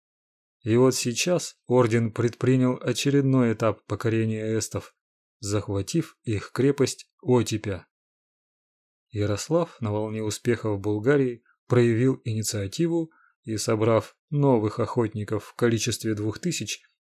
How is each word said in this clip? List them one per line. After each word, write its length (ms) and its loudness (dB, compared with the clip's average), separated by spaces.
И 120 2
вот 200 4
сейчас 640 -2
орден 420 2
предпринял 720 0
очередной 720 2
этап 340 -2
покорения 720 -2
эстов, 380 -8
захватив 840 -4
их 260 -4
крепость 580 0
Отипя. 640 0
Ярослав 720 -2
на 120 -2
волне 320 -4
успеха 460 -2
в 100 -2
Болгарии 640 0
проявил 560 4
инициативу 880 -2
и, 120 -6
собрав 600 0
новых 500 2
охотников 640 -2
в 100 -20
количестве 600 0
двух 240 -6
тысяч, 440 -6